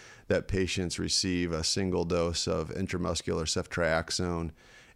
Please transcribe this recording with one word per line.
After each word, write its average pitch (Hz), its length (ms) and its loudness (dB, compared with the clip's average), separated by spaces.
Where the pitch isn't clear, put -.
that 92 200 2
patients 92 520 0
receive 87 540 2
a 80 100 0
single 90 400 0
dose 85 440 0
of 82 220 0
intramuscular 87 720 -2
ceftriaxone 82 1080 0